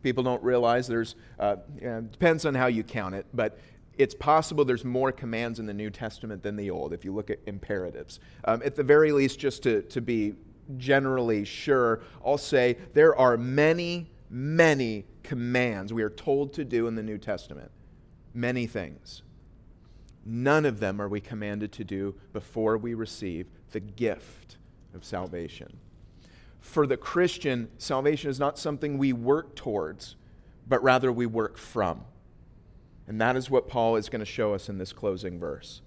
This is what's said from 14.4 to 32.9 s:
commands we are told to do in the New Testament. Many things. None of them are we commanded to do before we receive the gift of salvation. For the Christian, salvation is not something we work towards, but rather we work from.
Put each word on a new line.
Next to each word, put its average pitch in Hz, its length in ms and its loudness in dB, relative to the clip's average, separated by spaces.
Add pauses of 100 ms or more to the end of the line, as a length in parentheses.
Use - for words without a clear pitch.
commands 120 720 -2
we 113 100 0
are 107 60 0
told 139 440 -2
to 151 120 -6
do 117 220 0
in 113 80 -4
the 110 80 -6
New 107 140 -8
Testament. - 540 -10 (640)
Many 120 340 -2
things. - 560 -10 (1000)
None 135 400 2
of 110 140 0
them 101 220 -2
are 101 60 -4
we 101 140 -4
commanded 104 520 -8
to 113 100 -10
do 98 320 -6 (180)
before 110 440 -2
we 117 160 -6
receive 95 540 -8 (240)
the 110 80 -6
gift 104 760 -6 (360)
of 87 120 -18
salvation. 87 720 -8 (840)
For - 260 0
the 131 120 2
Christian, 143 800 0
salvation 143 520 0
is 131 100 -4
not 143 200 0
something 147 380 -4
we 135 160 4
work 135 420 0
towards, 85 640 -6 (500)
but 123 160 2
rather 127 280 6
we 120 140 0
work 110 320 -2
from. - 460 -2 (1040)